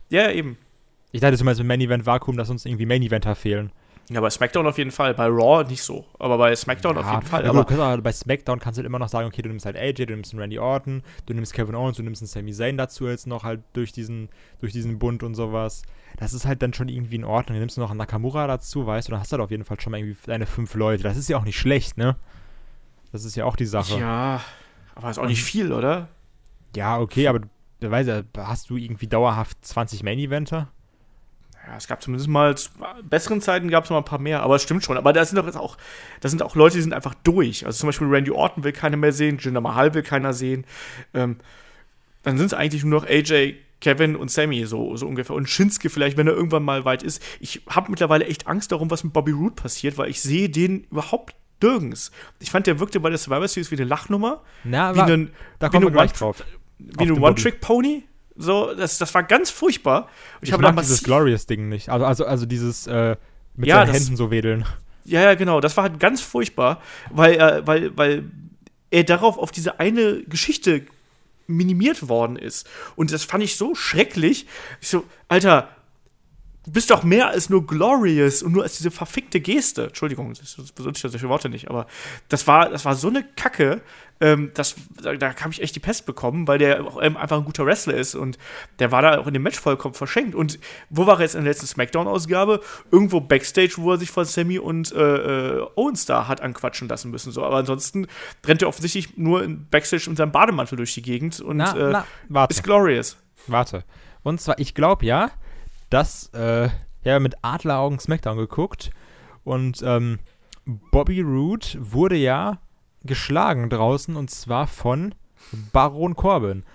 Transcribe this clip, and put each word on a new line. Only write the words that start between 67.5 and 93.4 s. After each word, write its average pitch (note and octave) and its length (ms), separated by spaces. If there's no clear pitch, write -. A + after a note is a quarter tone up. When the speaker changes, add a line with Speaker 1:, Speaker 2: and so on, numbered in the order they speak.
Speaker 1:
weil, D#3+ 300
weil D3 340
er E3+ 140
darauf F3+ 340
auf - 140
diese - 280
eine G#3+ 440
Geschichte D#3+ 580
minimiert F3+ 640
worden A#2 260
ist. - 320
Und D#3+ 160
das D3+ 140
fand G3 180
ich G3+ 140
so C#4 180
schrecklich. - 720
Ich - 60
so, F3+ 160
"Alter, F3 400
du D#3 60
bist A3+ 180
doch G3 140
mehr G3+ 240
als - 200
nur F#3 180
glorious D#3+ 760
und E3+ 100
nur F#3+ 120
als D#3+ 120
diese E3 140
verfickte - 500
Geste." F3 440
Entschuldigung, A#2 500
das, - 220
das C3+ 160
benutze C3+ 260
ich - 60
ja C3 40
solche A#2+ 220
Worte C#3+ 180
nicht, A#2 220
aber A#2+ 160
das - 180
war, D#3+ 220
das - 160
war C3+ 120
so C#3 120
eine C4 160
Kacke, D#3+ 440
ähm, D3 360
das, - 200
da, C#3+ 120
da C3+ 220
hab - 160
ich - 120
echt - 140
die D3+ 40
Pest - 260
bekommen, C#3+ 420
weil C#3+ 100
der C#3 260
auch, - 180
ähm, D3+ 160
einfach D3+ 180
ein D3 80
guter D3 220
Wrestler D3+ 280
ist B2+ 200
und C3 240
der B2 120
war B2+ 120
da D3 160
auch C#3 80
in C#3+ 80
dem C3+ 80
Match F#3+ 180
vollkommen C3+ 320
verschenkt. G#3+ 420
Und D#3 240
wo E3 180
war G3+ 120
er - 20
jetzt D#3+ 140
in D#3 100
der D3 80
letzten D3 140
Smackdown-Ausgabe? F#3 960
Irgendwo F#3 300
Backstage, D3+ 560